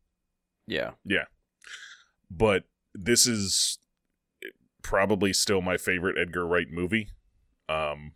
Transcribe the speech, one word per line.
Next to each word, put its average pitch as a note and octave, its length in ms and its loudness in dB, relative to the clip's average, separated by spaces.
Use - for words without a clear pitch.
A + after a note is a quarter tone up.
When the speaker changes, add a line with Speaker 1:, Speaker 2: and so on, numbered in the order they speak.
Speaker 1:
yeah. C2+ 260 -4
Speaker 2:
Yeah. F2+ 200 0
But G2 340 2
this A2 320 4
is G#2 520 0
probably G2 520 2
still G2 260 2
my F2+ 160 0
favorite F#2 420 0
Edgar F2 280 -2
Wright F2 240 2
movie, F2+ 400 -2
um, D2+ 460 -4